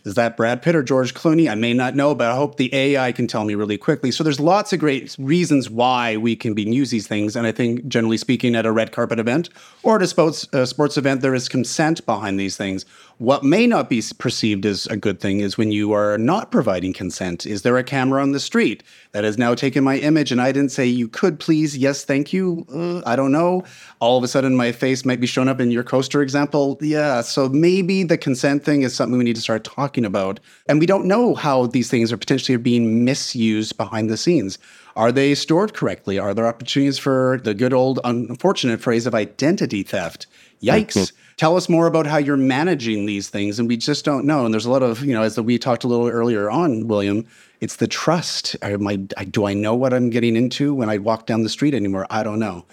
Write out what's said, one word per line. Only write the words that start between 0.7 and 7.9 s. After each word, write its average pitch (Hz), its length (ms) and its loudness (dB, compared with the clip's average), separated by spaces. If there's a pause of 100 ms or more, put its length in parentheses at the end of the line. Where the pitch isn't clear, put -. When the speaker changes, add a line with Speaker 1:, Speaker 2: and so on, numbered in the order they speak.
Speaker 1:
or 156 80 2
George 127 320 0
Clooney? 160 340 2
I 107 60 -2
may 117 180 0
not 127 220 0
know, 143 180 2
but 120 160 0
I 120 60 0
hope 143 220 -2
the 127 160 0
A 139 240 2
I 127 140 0
can 120 140 -2
tell 110 180 -2
me 107 120 -2
really 104 220 -2
quickly. 143 340 0
So 160 120 -4
there's 147 160 0
lots 185 320 2
of 185 80 0
great 139 380 -2
reasons 143 500 2
why 120 500 2
we 113 180 0
can 110 180 -4
be, 107 100 -2
use 120 280 0
these 110 160 -2
things. 104 280 -2
And 117 120 0
I 113 40 2
think, 123 360 -2
generally 113 300 0